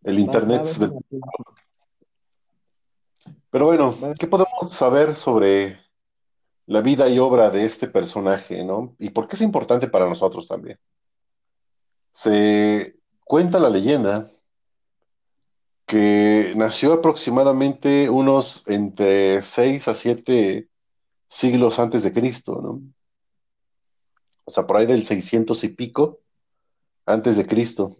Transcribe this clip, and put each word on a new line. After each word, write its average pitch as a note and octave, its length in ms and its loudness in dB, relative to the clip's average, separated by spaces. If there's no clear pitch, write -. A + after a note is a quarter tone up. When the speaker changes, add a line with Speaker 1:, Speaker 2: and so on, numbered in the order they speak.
Speaker 1:
El G2+ 140 -2
Speaker 2:
Va, G2+ 40 2
Speaker 1:
internet G#2+ 380 0
Speaker 2:
va D3+ 40 -4
a D#3 40 -6
Speaker 1:
se D#3+ 180 -2
Speaker 2:
haber - 120 -6
una C3 120 -12
Speaker 1:
Pero C#3 160 2
bueno, D#3 260 4
Speaker 2:
va - 80 -10
a C3 60 -12
haber D3 120 -8
Speaker 1:
¿qué E3 80 -6
podemos F#3 440 -2
saber C#3+ 440 2
sobre G2 640 0
la G#2+ 140 0
vida B2+ 280 2
y B2 100 2
obra B2 320 4
de G2 160 0
este A2 220 -6
personaje, F#2+ 760 -4
¿no? G#2 340 -8
Y G#2 120 -10
por - 180 -4
qué - 80 -12
es G#3+ 60 -2
importante B2+ 460 0
para F#2 200 2
nosotros F2+ 400 -4
también. F#2 300 -12
Se G#2 840 2
cuenta F3 340 2
la D#3 120 4
leyenda G#2+ 600 -2
que G#2 720 4
nació A2 380 2
aproximadamente C#3 1120 0
unos C3+ 600 0
entre G2 720 0
seis C3+ 460 -2
a A2+ 60 -2
siete A2+ 760 -2
siglos B2 500 0
antes A#2 240 0
de F#2+ 100 -2
Cristo, A#2 500 -4
¿no? A#2+ 180 -10
O - 60 -18
sea, - 160 -4
por G2 100 0
ahí A2 100 4
del A2+ 200 2
seiscientos A2+ 580 -4
y A2 40 -4
pico C3 520 -4
antes A2+ 300 0
de G2+ 100 0
Cristo. G#2+ 540 -4